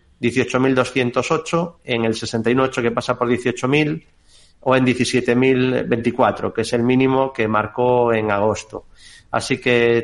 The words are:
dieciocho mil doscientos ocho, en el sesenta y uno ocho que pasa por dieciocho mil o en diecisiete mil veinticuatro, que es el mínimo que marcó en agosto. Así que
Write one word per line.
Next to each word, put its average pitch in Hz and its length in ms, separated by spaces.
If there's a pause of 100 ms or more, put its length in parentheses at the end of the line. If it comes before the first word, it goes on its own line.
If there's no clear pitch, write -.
(180)
dieciocho 123 400
mil 135 160
doscientos 123 560
ocho, - 540
en 113 220
el 113 80
sesenta 113 340
y 120 60
uno 131 80
ocho 131 180
que 117 100
pasa 120 280
por 120 100
dieciocho 123 400
mil 151 380 (540)
o 131 140
en 131 80
diecisiete 123 540
mil 127 480
veinticuatro, 113 720
que 113 80
es - 100
el 120 100
mínimo 131 500
que 110 140
marcó 117 680
en 107 160
agosto. 101 560 (440)
Así - 280
que 117 460